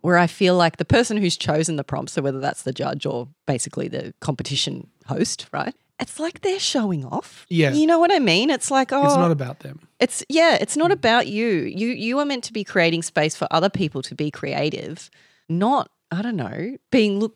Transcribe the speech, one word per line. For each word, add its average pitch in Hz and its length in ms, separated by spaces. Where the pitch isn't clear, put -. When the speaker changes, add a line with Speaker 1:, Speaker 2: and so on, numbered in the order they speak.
Speaker 1:
where 175 160
I 175 100
feel 180 280
like 170 220
the - 80
person 233 320
who's 185 200
chosen 160 380
the 139 80
prompt, 135 280
so - 100
whether 135 180
that's - 240
the 139 100
judge 139 320
or 123 220
basically 135 440
the - 320
competition - 680
host, - 440
right? 143 240
It's - 200
like 330 220
they're 381 180
showing 190 460
off. - 420
Speaker 2:
Yeah. 160 240
Speaker 1:
You 302 160
know 330 120
what 339 120
I 330 80
mean? 220 300
It's 262 200
like, 269 220
Speaker 2:
It's 269 40
Speaker 1:
oh, - 60
Speaker 2:
not 170 120
about 135 300
them. 139 180
Speaker 1:
it's, - 280
yeah, 320 320
it's - 160
not 320 160
Speaker 2:
Mm. 392 40
Speaker 1:
about 233 320
you. 220 200
You, 190 400
you 240 320
are 294 60
meant 277 200
to 226 80
be 208 120
creating 165 360
space 156 320
for - 160
other 165 200
people 156 320
to - 140
be 151 140
creative, 143 800
not, 214 420
I 175 100
don't 233 140
know, 170 400
being, 208 300
"Look, 220 140